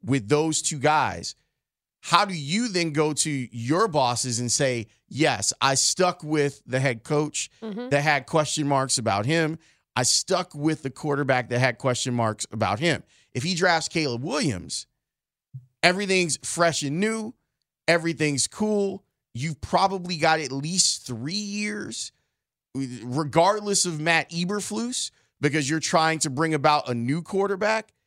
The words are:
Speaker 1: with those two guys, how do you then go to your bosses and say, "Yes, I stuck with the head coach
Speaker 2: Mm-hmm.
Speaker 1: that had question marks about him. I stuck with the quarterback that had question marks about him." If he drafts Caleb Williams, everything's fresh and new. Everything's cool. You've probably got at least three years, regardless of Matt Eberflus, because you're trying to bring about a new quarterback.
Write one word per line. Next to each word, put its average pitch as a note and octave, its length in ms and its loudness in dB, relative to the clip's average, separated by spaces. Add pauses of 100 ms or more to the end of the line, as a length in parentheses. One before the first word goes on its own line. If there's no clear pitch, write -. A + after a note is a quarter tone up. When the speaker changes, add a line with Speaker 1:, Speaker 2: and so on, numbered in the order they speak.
Speaker 1:
with C3 240 0
those D3+ 360 2
two D3+ 160 -4
guys, B2 560 0 (640)
how F3 240 4
do F#3+ 80 -6
you E3+ 340 -2
then E3+ 260 0
go D3+ 200 2
to D#3 160 -2
your C3+ 580 0
bosses B2 520 0
and A#2+ 120 -2
say, B2 360 0 (200)
"Yes, C3+ 540 0
I C3+ 140 4
stuck F3+ 480 0
with D3 420 0
the B2 140 -2
head B2+ 240 0
coach - 480 -2 (100)
Speaker 2:
Mm-hmm. A3+ 280 -8
Speaker 1:
that C#3+ 120 2
had D3 240 0
question D3+ 420 0
marks C3+ 300 0
about G#2+ 300 0
him. D#3+ 320 0 (360)
I B2+ 80 2
stuck F3+ 520 0
with D3+ 260 -2
the C3+ 80 -6
quarterback C3+ 600 0
that A#2+ 100 0
had B2 180 2
question B2 380 -2
marks A2+ 360 0
about G#2+ 280 0
him." D3+ 240 0 (320)
If B2 80 -4
he F3+ 100 -2
drafts E3+ 340 2
Caleb C3 360 -2
Williams, D3 640 -4 (960)
everything's F#3 600 4
fresh E3+ 380 2
and D3 180 -2
new. A3 360 -2 (520)
Everything's D#3 600 2
cool. G3+ 560 -2 (320)
You've D3 240 -6
probably F#3 580 0
got D#3+ 220 4
at C#3 120 -6
least D3+ 560 -2
three B2+ 260 -8
years, G#3 800 -6 (640)
regardless D#3 1120 0
of D#3+ 120 -4
Matt D#3+ 300 0
Eberflus, G#3 800 -4 (320)
because C#3+ 260 0
you're D#3 120 0
trying D#3+ 400 2
to D#3 100 -2
bring D#3 240 0
about D3+ 340 2
a B2+ 60 -2
new B2+ 300 -2
quarterback. G3+ 720 -2 (120)